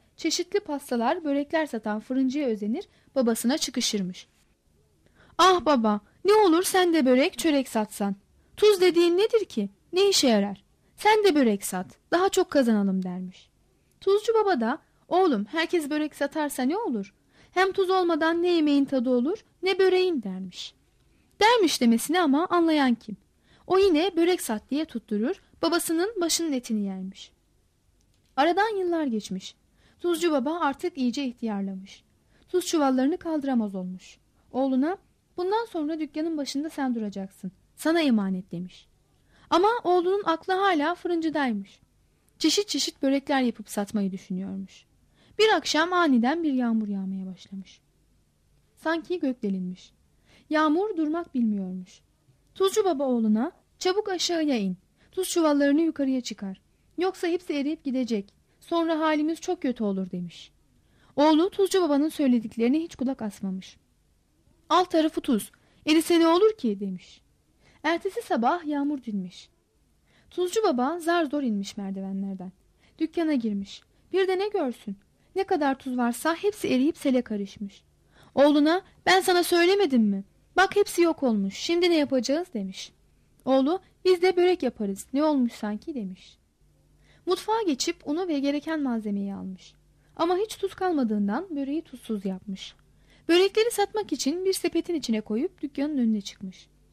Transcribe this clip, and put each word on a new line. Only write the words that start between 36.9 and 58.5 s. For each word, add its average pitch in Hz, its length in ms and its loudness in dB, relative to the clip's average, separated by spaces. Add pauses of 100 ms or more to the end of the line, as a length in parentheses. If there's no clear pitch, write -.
duracaksın, 196 560 -8 (240)
sana 330 260 0
emanet." 196 500 0
demiş. 180 360 -12 (600)
Ama 359 200 4 (140)
oğlunun 359 420 2
aklı 330 280 -2
hala 359 420 0
fırıncıdaymış. 302 840 -4 (600)
Çeşit 403 280 2
çeşit - 340 -4
börekler 277 400 0
yapıp 233 280 -4
satmayı 202 420 -2
düşünüyormuş. 190 760 -10 (540)
Bir 440 160 6
akşam 330 380 0
aniden 311 500 2
bir 294 100 -2
yağmur 226 340 0
yağmaya 190 380 -8
başlamış. - 560 -16 (920)
Sanki 330 440 -4
gökdelinmiş. 190 760 -6 (560)
Yağmur 311 480 2
durmak 320 360 -4
bilmiyormuş. 196 680 -4 (540)
Tuzcu 381 300 0
Baba 285 180 0
oğluna, 233 480 0 (280)
"Çabuk 403 300 -2
aşağıya 320 480 -2
in, 190 200 -4 (340)
tuz 370 180 -4
çuvallarını 294 520 2
yukarıya 269 400 0
çıkar. 196 400 -12 (360)
Yoksa 370 300 -2
hepsi 349 260 -4
eriyip 294 300 -4
gidecek. 233 500 -4 (260)